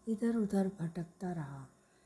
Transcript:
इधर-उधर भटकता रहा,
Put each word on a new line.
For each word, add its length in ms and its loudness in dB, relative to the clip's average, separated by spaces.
इधर-उधर 720 2
भटकता 520 -4
रहा, 360 -6